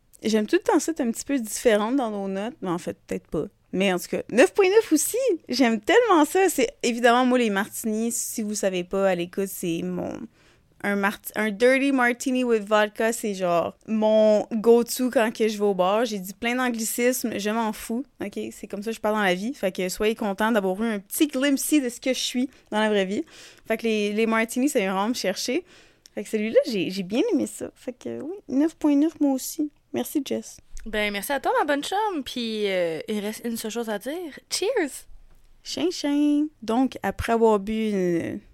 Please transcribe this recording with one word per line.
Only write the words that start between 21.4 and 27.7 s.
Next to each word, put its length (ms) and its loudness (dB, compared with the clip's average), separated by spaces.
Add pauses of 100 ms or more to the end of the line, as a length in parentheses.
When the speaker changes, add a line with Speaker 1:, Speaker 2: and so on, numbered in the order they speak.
Speaker 1:
de 160 2
ce 120 -12
que 120 0
je 60 -2
suis 320 -2 (200)
dans 100 0
la 100 2
vraie 160 2
vie. 180 -4 (420)
Fait 120 -2
que 60 -8
les, 280 0
les 140 2
martinis, 420 0
ça 100 0
vient 140 0
vraiment 160 0
me 60 0
chercher. 500 -2 (500)
Fait 80 -8
que 60 -12
celui-là, 380 2
j'ai, 240 -2
j'ai 120 -6
bien 200 -2 (100)
aimé 140 0
ça. 280 -10